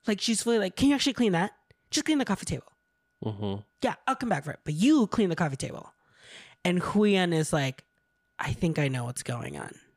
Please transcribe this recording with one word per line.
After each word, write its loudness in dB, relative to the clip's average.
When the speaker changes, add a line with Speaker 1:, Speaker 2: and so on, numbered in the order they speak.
Speaker 1:
Like, -2
she's 0
fully 2
like, -2
"Can 4
you 6
actually 0
clean 2
that? 0
Just -2
clean 2
the 2
coffee -4
table." -8
Speaker 2:
Mm-hmm. -6
Speaker 1:
"Yeah, -2
I'll 0
come -6
back 0
for -8
it, -14
but -4
you 4
clean 0
the -2
coffee -2
table." -12
And 2
Huiyan 2
is 0
like, -2
"I -6
think 0
I 2
know -4
what's -8
going -8
on. -12